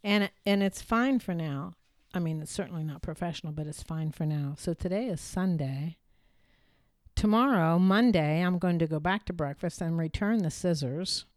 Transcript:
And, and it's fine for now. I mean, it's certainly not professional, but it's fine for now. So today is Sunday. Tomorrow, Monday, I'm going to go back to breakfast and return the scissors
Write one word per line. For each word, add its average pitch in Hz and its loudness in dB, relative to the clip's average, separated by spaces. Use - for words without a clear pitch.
And, 202 2
and 202 4
it's 196 0
fine 247 2
for 185 -4
now. 160 -4
I 180 -2
mean, 160 -2
it's 151 -12
certainly 165 -6
not 151 -6
professional, 160 -6
but 151 -6
it's - -12
fine 160 -4
for 160 -4
now. 147 -2
So 175 -4
today 190 -4
is 170 -4
Sunday. 160 -2
Tomorrow, 214 4
Monday, 185 4
I'm 180 2
going 175 2
to 165 2
go 156 -2
back 180 0
to 185 -6
breakfast 160 -4
and 165 0
return 202 0
the 170 2
scissors 165 -2